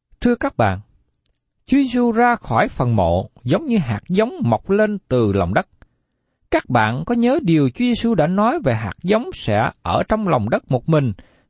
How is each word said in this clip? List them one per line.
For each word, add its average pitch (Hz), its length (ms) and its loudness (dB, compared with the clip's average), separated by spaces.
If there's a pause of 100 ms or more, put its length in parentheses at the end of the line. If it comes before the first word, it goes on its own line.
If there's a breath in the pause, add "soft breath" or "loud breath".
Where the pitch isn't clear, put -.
(220)
Thưa 240 140 2
các - 220 -6
bạn, 98 220 0 (840)
Chúa 269 120 2
Giêsu 247 340 0
ra 240 240 2
khỏi 117 320 0
phần 120 280 -2
mộ 90 340 0 (140)
giống 180 220 0
như 233 120 0
hạt 117 320 -4
giống 214 240 0 (100)
mọc - 260 0
lên 208 280 0 (100)
từ 113 260 2
lòng 92 200 0
đất. 165 140 -2 (840)
Các - 180 -2
bạn 120 360 0
có 240 100 -2
nhớ 240 280 2
điều 156 260 2
Chúa 247 160 -4
Giêsu 233 300 0
đã 156 120 2
nói 214 360 0
về 123 120 0
hạt 107 280 -6
giống 220 300 -2
sẽ 107 380 -2 (100)
ở 95 220 -2
trong 220 240 -2
lòng 123 220 0
đất - 220 -2
một 127 180 -2
mình, 139 240 2 (360 soft breath)